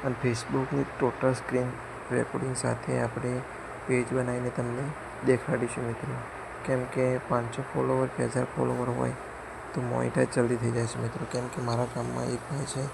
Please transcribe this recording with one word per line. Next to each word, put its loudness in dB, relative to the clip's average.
અને 0
Facebook-ની 2
ટોટલ 4
સ્ક્રીન 0
રેકોર્ડિંગ 0
સાથે 0
આપણે 0
પેજ 4
બનાવીને 0
તમને -2
દેખાડીશું 4
મિત્રો. -4
કેમ 2
કે 2
પાંચસો 0
ફોલોવર 2
કે 0
હજાર 2
ફોલોવર 0
હોય 2
તો 0
મોનેટાઇઝ 2
જલ્દી 4
થઈ 2
જાય 2
છે -4
મિત્રો. -4
કેમ -2
કે -6
મારા 2
ગામમાં -2
એક -2
ભાઈ -4
છે -4